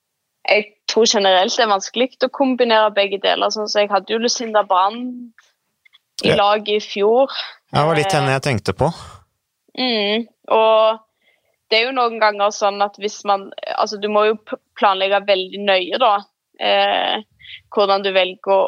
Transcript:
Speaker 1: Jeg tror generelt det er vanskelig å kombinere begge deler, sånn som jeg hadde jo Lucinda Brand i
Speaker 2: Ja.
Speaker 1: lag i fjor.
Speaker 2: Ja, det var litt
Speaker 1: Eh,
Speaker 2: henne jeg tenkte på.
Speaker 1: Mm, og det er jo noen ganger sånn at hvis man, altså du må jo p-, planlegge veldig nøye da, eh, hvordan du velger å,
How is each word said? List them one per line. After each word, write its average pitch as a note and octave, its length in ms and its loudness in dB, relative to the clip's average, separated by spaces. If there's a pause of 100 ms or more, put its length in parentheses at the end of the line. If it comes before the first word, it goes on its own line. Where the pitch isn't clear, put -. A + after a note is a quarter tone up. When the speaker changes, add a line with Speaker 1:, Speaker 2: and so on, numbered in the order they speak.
(480)
Speaker 1:
Jeg - 220 0 (160)
tror A3+ 200 2
generelt G3 500 2
det B3 80 0
er G#3+ 80 0
vanskelig A3 360 -2 (140)
å C4 80 0
kombinere A#3 640 2
begge G3 260 -2
deler, F#3+ 300 0
sånn G#3+ 180 -6
som G#3+ 140 0
jeg G3+ 80 -2
hadde G3 200 0
jo A3 80 0
Lucinda A3+ 440 0
Brand A#3 720 -2 (880)
i - 60 2
Speaker 2:
Ja. - 80 4
Speaker 1:
lag G#3 320 2
i G#3 100 0
fjor. A3 480 2 (460)
Speaker 2:
Ja, - 100 0
det D3+ 60 2
var E3 80 2
litt D3+ 180 0
Speaker 1:
Eh, D3 60 2
Speaker 2:
henne C3+ 180 0
jeg C3 40 -8
tenkte A2 300 -2
på. D3 200 0 (840)
Speaker 1:
Mm, A3 520 -2 (200)
og A3 520 4 (680)
det A3 100 4
er A#3+ 60 0
jo C4 60 -4
noen A#3 280 -2
ganger G#3 320 2
sånn G3+ 300 -2
at G3+ 140 -2
hvis G3+ 280 -8
man, G3 260 -2 (260)
altså G#3+ 240 -2
du G#3 80 -4
må G#3 180 2
jo A3 100 0
p-, - 200 -12 (220)
planlegge G3 480 2
veldig F#3+ 380 -2
nøye F#3+ 340 0
da, A3 200 4 (420)
eh, G3+ 580 0 (520)
hvordan G3 320 2
du G3 100 -2
velger F#3 400 0
å, F#3+ 160 4